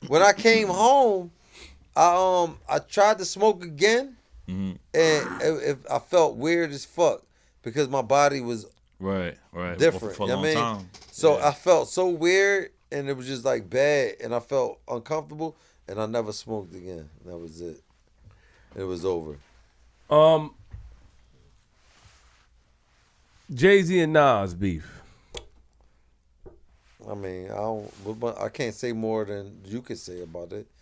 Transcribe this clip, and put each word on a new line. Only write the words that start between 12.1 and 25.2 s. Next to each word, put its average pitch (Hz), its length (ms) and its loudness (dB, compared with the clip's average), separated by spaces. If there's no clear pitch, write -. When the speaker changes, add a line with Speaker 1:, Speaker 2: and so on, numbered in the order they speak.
Speaker 1:
and 143 160 -6
it 139 80 -4
was 127 120 -12
just, 131 180 -8
like, 117 240 -2
bad, 135 540 2
and 117 100 -6
I 120 60 0
felt 123 480 -4
uncomfortable, 151 680 -8
and 98 140 -8
I 110 60 -2
never 110 260 -4
smoked 101 420 -10
again. 87 340 -14
That 87 120 -14
was 82 240 -16
it. 82 200 -14
It 98 80 -10
was 90 220 -6
over. 80 320 -4
Speaker 3:
Um, 156 460 4
Jay-Z 180 460 6
and 156 140 2
Nas 117 400 4
beef. 85 480 -4